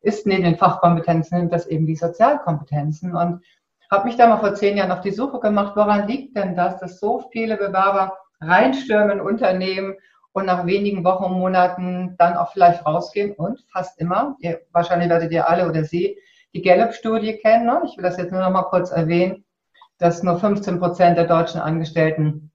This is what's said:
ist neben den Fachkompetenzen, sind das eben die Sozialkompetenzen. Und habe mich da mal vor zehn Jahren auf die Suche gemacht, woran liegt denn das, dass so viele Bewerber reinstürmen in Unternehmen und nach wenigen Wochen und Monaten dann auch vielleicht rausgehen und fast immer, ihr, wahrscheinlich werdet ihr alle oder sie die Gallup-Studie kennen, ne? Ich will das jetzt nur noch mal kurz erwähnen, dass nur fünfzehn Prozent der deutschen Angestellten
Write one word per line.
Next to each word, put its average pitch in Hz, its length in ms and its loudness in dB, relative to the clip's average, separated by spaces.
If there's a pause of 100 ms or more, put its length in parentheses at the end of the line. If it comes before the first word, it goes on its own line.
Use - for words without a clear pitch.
ist 208 260 -2
neben 185 160 2
den 170 140 2
Fachkompetenzen, 170 800 2
sind 170 140 -2
das 170 140 -2
eben 156 200 -2
die 160 80 -2
Sozialkompetenzen. 170 1200 -2
Und 175 260 -2 (500)
habe 202 160 0
mich 233 100 -4
da 240 100 8
mal 214 120 4
vor 202 160 -2
zehn 202 220 0
Jahren 185 140 0
auf 180 100 -4
die 196 100 -6
Suche 254 280 -6
gemacht, 202 360 0
woran 208 320 2
liegt 269 280 -8
denn 185 200 -4
das, 180 240 -2
dass 180 200 -14
so 226 320 -4
viele 226 240 -4
Bewerber 196 600 -2 (240)
reinstürmen 208 800 2
in - 20 -8
Unternehmen 190 720 -2 (400)
und 190 140 -4
nach 180 180 -2
wenigen 196 380 -2
Wochen 185 220 0
und 185 80 -2
Monaten 180 840 0
dann 175 180 4
auch 175 160 -4
vielleicht 175 320 4
rausgehen 175 500 -2
und 202 380 -8
fast 185 280 -8
immer, 208 400 -2
ihr, 170 200 -6 (120)
wahrscheinlich 175 360 0
werdet 165 240 0
ihr 165 160 0
alle 175 220 2
oder 160 140 -2
sie 175 340 -4 (380)
die 180 80 -8
Gallup-Studie 220 720 2
kennen, 233 300 4
ne? 320 180 0
Ich - 100 -14
will - 80 -12
das 180 140 -2
jetzt 175 140 -6
nur 185 100 -2
noch 185 80 0
mal 185 140 0
kurz 180 260 0
erwähnen, 170 560 0 (540)
dass 170 240 0
nur 175 160 0
fünfzehn 202 400 0
Prozent 175 360 4
der 165 100 4
deutschen 165 360 0
Angestellten 156 920 -2